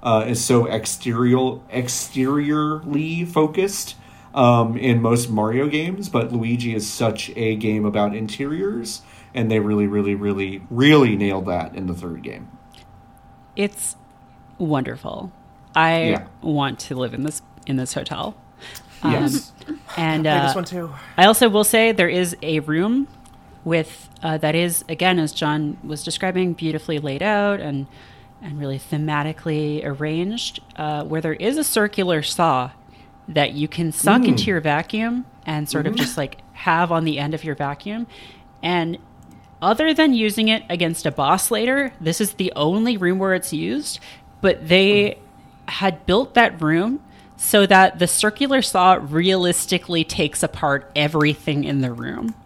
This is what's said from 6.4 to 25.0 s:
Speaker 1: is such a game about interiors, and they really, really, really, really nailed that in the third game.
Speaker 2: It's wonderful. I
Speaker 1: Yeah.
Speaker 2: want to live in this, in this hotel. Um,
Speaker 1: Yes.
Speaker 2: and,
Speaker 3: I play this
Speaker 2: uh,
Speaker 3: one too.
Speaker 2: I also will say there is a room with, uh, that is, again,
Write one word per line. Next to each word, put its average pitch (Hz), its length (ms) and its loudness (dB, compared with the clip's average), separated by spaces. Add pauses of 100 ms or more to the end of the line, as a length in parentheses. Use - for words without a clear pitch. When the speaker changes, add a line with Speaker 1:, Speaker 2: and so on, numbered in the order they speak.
Speaker 1:
is 107 140 -4
such 110 480 -4
a 110 200 -2
game 107 280 -2
about 104 300 0
interiors, 143 880 -6 (320)
and 110 160 0
they 110 80 2
really, 104 280 2
really, 101 280 0
really, 98 560 -4
really 127 460 6
nailed 98 300 -2
that 87 280 -4
in 95 120 -8
the 90 80 -4
third 85 280 -10
game. 53 260 -14 (1080)
Speaker 2:
It's - 400 -6 (640)
wonderful. 151 760 -4 (420)
I 160 360 4
Speaker 1:
Yeah. - 120 -2 (200)
Speaker 2:
want 143 380 -2
to - 160 -8
live 127 180 -4
in 131 100 -6
this, 147 180 -6 (240)
in 135 100 -2
this 127 180 -4
hotel. - 400 -8 (680)
Um, - 100 2
Speaker 1:
Yes. 285 400 -2 (440)
Speaker 2:
and, 156 300 0
Speaker 3:
I 151 120 4
play 139 80 2
this 139 40 2
Speaker 2:
uh, - 40 0
Speaker 3:
one 180 100 -4
too. 170 260 -8 (260)
Speaker 2:
I 175 100 8
also 220 220 6
will 208 160 4
say 226 280 4
there 185 160 2
is 175 340 0
a 156 180 0
room 190 480 0 (560)
with, 165 440 -2 (140)
uh, 160 160 -2
that 156 160 0
is, 170 340 0
again, 175 300 0